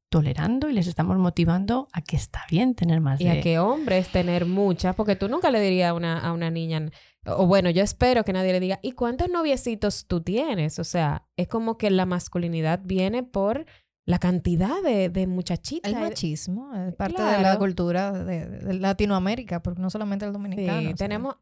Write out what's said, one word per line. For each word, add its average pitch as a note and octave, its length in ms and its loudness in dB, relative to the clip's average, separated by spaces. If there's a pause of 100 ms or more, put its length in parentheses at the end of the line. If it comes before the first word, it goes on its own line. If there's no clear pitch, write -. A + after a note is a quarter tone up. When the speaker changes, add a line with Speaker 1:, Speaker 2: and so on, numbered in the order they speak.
(120)
Speaker 1:
tolerando E3 580 2
y C#4+ 40 0
les F3+ 140 2
estamos F3+ 320 0
motivando F#3 760 2
a E3 80 -6
que - 140 -4
está - 340 -4
bien A#3+ 240 4
tener E3+ 260 2
más C#3+ 220 0
Speaker 2:
Y F3+ 40 2
Speaker 1:
de F3 60 4
Speaker 2:
a D3 100 2
que E3 180 2
hombres G3+ 520 0
tener F3 360 0
muchas, F#3 480 0
porque G#3 200 0
tú G3 140 -2
nunca D#4+ 220 2
le A3 100 4
dirías F#3 300 4
a - 20 0
una, E3+ 260 -2
a E3+ 140 -2
una E3 160 -2
niña, D#3+ 400 -2 (380)
o - 180 2
bueno, F3+ 240 6
yo F3 140 4
espero A#3+ 420 2
que F#3+ 80 0
nadie F#3 180 0
le F#3 80 2
diga, F#3+ 220 -2
"¿Y C4 120 -6
cuántos B3+ 360 -2
noviecitos B3+ 760 0
tú F3 140 0
tienes?". F#3 580 -2
O E3 40 -2
sea, D3+ 440 -2 (100)
es F3 100 -2
como A3+ 300 -2
que G#3 140 0
la F#3 160 4
masculinidad E3+ 760 -2
viene F#3+ 380 0
por B3 440 -2 (420)
la F3+ 100 4
cantidad F3+ 680 0
de, G3+ 260 2
de F#3 180 -2
muchachitas. F#3 680 -4
Speaker 3:
El A#3+ 60 -4
machismo G#3+ 720 -6
es F3+ 220 -6
parte F#3 220 -4
Speaker 2:
Claro. G#3 200 2
Speaker 3:
de F#3+ 60 4
la F#3+ 160 6
cultura F#3 520 0
de, F#3 360 -6
de - 260 -6
Latinoamérica, F#3+ 880 0
porque F3 180 -6
no F#3 120 -2
solamente G#3 340 -4
el G3+ 80 -6
dominicano, F#3+ 460 -2
Speaker 2:
Sí, D#3+ 80 0
Speaker 3:
o - 20 -2
sea. D#3 60 -4
Speaker 2:
tenemos, G#3+ 460 -4